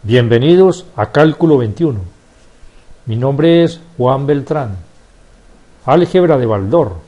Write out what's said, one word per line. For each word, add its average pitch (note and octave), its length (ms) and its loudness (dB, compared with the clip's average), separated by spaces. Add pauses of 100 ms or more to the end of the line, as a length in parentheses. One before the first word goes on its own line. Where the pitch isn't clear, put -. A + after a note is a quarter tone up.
Bienvenidos B2+ 880 2
a G#2 160 -4
Cálculo D3+ 480 2
veintiuno. A#2+ 400 -4 (1080)
Mi A2+ 100 -6
nombre D3+ 480 2
es E3 160 -4 (180)
Juan C3 260 -2
Beltrán. C#3 520 -4 (1080)
Álgebra E3 540 2
de B2 80 -2
Baldor. G#2+ 460 -2 (160)